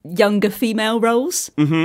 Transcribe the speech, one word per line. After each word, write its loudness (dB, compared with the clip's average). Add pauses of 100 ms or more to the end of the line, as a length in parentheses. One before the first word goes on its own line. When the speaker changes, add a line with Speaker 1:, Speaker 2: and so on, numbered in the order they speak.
Speaker 1:
younger 2
female -2
roles. -2
Speaker 2:
Mm-hmm. 2 (120)